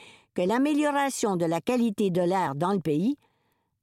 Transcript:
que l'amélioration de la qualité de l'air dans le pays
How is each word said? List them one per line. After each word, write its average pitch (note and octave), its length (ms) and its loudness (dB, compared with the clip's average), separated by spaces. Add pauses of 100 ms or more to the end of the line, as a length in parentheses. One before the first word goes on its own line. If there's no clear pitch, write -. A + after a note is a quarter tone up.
(340)
que F#3 80 -2
l'amélioration C#4 960 0
de E3+ 80 0
la E3 160 0
qualité A#3 480 0
de F3 120 0
l'air F3 340 0
dans F3 180 0
le G3 80 -2
pays E3+ 340 0 (680)